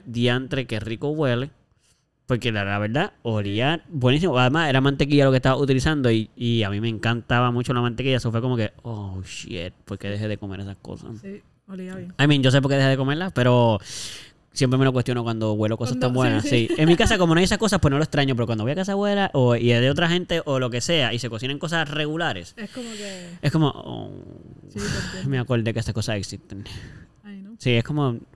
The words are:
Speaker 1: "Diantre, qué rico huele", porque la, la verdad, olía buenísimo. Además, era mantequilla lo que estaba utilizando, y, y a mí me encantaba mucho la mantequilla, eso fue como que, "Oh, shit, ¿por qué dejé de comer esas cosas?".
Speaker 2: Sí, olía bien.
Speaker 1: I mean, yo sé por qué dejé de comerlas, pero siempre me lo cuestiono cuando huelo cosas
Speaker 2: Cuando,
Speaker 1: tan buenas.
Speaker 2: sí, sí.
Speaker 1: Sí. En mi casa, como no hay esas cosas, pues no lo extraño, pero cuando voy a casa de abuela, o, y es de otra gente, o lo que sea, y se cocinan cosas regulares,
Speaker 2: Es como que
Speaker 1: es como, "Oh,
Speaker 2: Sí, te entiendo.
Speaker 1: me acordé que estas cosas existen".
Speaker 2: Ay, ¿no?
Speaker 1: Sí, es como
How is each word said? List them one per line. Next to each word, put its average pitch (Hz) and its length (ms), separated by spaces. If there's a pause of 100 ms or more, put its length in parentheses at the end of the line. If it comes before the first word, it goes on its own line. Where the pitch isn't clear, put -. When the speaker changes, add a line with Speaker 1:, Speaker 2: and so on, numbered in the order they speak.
Speaker 1:
"Diantre, 123 600
qué 107 120
rico 113 300
huele", 143 400 (800)
porque 120 240
la, 104 140
la 101 120
verdad, 117 360 (100)
olía 110 640
buenísimo. 139 500
Además, 143 320
era 131 120
mantequilla 143 420
lo 135 80
que 131 60
estaba 131 200
utilizando, 135 540
y, 110 240
y 117 280
a 98 60
mí 101 120
me 113 80
encantaba 117 600
mucho 123 220
la 123 80
mantequilla, 123 360
eso 113 140
fue 113 100
como 127 160
que, 107 160 (100)
"Oh, 101 420
shit, 92 480 (120)
¿por 98 120
qué 101 120
dejé 104 180
de 104 100
comer 98 220
esas 98 220
cosas?". - 400
Speaker 2:
Sí, 202 200 (260)
olía 185 280
bien. 180 240
Speaker 1:
I 143 80
mean, 143 160
yo 127 80
sé 135 100
por 135 80
qué 139 80
dejé 135 120
de 135 80
comerlas, 147 360
pero 120 460 (720)
siempre 131 280
me 135 60
lo 131 60
cuestiono 123 320
cuando 110 300
huelo 107 240
cosas 120 160
Speaker 2:
Cuando, 127 140
Speaker 1:
tan 123 80
buenas. 117 280
Speaker 2:
sí, - 60
sí. 117 180
Speaker 1:
Sí. - 140
En 160 80
mi 170 80
casa, 220 220
como 165 160
no - 40
hay 190 60
esas 208 140
cosas, 208 200
pues 139 120
no 139 60
lo 156 60
extraño, 139 320
pero 117 120
cuando 110 180
voy 135 80
a - 20
casa 190 160
de - 40
abuela, 202 380
o, 123 220
y 117 160
es 117 80
de 127 100
otra 165 200
gente, 175 340
o 135 160
lo 123 100
que 120 120
sea, 143 320
y 120 60
se 120 100
cocinan 123 300
cosas 160 300
regulares, 151 680
Speaker 2:
Es 214 140
como 240 200
que 190 380 (120)
Speaker 1:
es 143 120
como, 160 200
"Oh, 101 380 (560)
Speaker 2:
Sí, - 120
te 104 60
entiendo. - 440
Speaker 1:
me 131 100
acordé 117 340
que 117 60
estas 110 160
cosas 107 220
existen". 98 480 (580)
Speaker 2:
Ay, 202 180
¿no? 208 180
Speaker 1:
Sí, 123 120
es 117 140
como 143 320 (180)